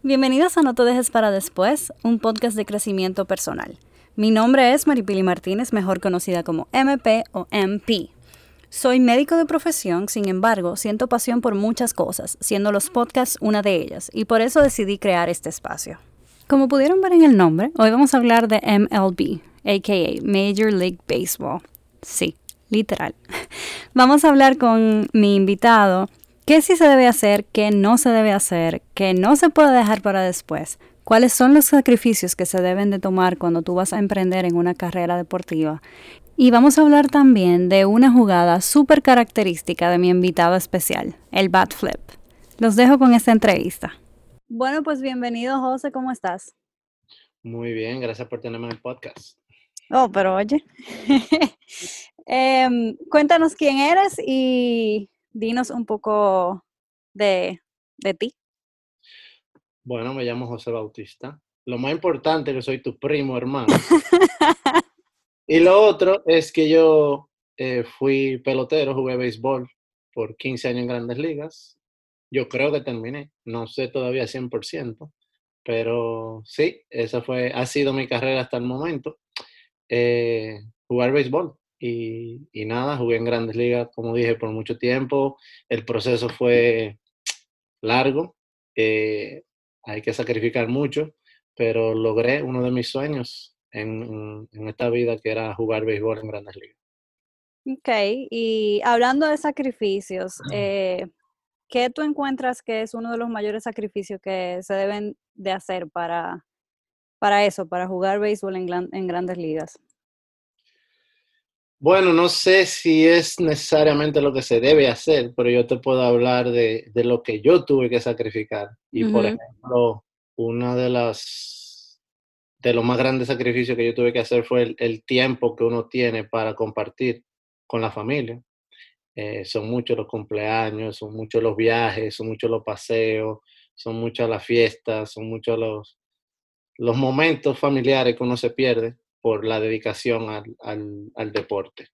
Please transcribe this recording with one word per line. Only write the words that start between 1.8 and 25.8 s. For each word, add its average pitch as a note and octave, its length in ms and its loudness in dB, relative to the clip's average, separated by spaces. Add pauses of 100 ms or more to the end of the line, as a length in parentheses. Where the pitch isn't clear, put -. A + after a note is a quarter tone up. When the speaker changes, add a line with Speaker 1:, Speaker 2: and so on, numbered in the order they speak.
Speaker 1:
un A#3 160 0
podcast A3+ 360 -2
de G#3 120 -4
crecimiento F#3+ 580 -4
personal. - 540 -8 (360)
Mi A3 160 2
nombre B3 440 6
es D4 120 0
Maripili G#3 360 0
Martínez, F#3 500 -2
mejor F#3+ 280 -2
conocida F3+ 420 -2
como E3 280 -6
M C4+ 280 0
P A3+ 340 0
o F#3 180 -8
M G3+ 280 -2
P. G#3 320 -4 (580)
Soy B3+ 320 0
médico C4 380 4
de E4 80 2
profesión, G3+ 640 -4
sin G3+ 180 -4
embargo, F#3+ 480 -2
siento A3 320 -4
pasión A#3+ 320 -2
por A3+ 140 -2
muchas A3 400 -2
cosas, - 480 -6
siendo G#3 300 -2
los G3+ 180 -2
podcasts B3 500 -2
una G#3+ 220 0
de G3 140 0
ellas, D3 360 -8
y A3 140 -4
por A3+ 160 2
eso C4+ 180 2
decidí G3+ 380 2
crear F3 320 0
este E3+ 180 -6
espacio. - 500 -12 (480)
Como C4+ 220 4
pudieron C#4+ 320 2
ver F#4 140 2
en E4 80 10
el C4+ 160 8
nombre, F3+ 400 4
hoy A3 120 6
vamos C4 220 4
a C4+ 60 4
hablar A#3 300 4
de G#3+ 160 2
M G#3 260 4
L F#3+ 260 0
B, - 240 -4 (240)
A G3 160 0
K G#3 140 -2
A - 280 -2
Major G3+ 480 0
League F3+ 280 -2 (100)
Baseball. - 540 -6 (400)
Sí, - 340 -6 (320)
literal. G3+ 460 -4 (400)
<laughs> - 400 -14
Vamos C#4 320 6
a - 20 10
hablar C4+ 300 8
con A3 560 2
mi G3+ 220 6
invitado G3 720 4 (340)